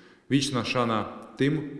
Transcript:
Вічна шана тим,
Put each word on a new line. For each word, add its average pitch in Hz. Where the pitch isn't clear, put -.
Вічна 131
шана 113
тим, 147